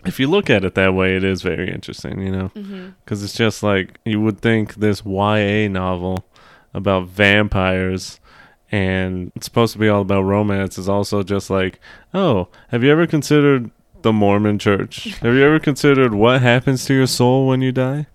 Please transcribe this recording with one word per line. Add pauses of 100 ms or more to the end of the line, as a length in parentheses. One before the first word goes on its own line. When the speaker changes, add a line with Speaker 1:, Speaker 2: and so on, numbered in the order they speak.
Speaker 1:
if
you
look
at
it
that
way,
it
is
very
interesting,
you
know?
Speaker 2:
Mm-hmm. (180)
Speaker 1:
'Cause
it's
just
like,
you
would
think
this
Y
A
novel (500)
about
vampires (520)
and
it's
supposed
to
be
all
about
romance
is
also
just
like, (360)
"Oh, (200)
have
you
ever
considered (300)
the
Mormon
church?
Speaker 2:
<laughs>
Speaker 1:
Have
you
ever
considered
what
happens
to
your
soul
when
you
die?"